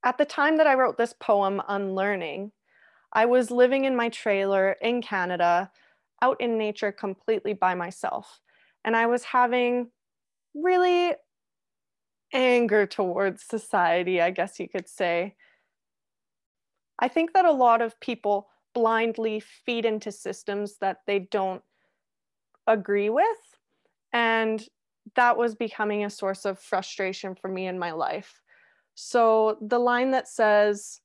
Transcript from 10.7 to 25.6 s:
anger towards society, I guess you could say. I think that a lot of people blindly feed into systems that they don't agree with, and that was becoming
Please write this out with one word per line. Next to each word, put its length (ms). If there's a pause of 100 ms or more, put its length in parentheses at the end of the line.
anger 540
towards 560
society, 760
I 100
guess 300
you 80
could 200
say. 480 (1600)
I 100
think 240
that 120
a 60
lot 320
of 180
people 480 (260)
blindly 680
feed 440
into 280
systems 680
that 280
they 120
don't 440 (1040)
agree 420
with, 480 (540)
and 520 (520)
that 200
was 180
becoming 500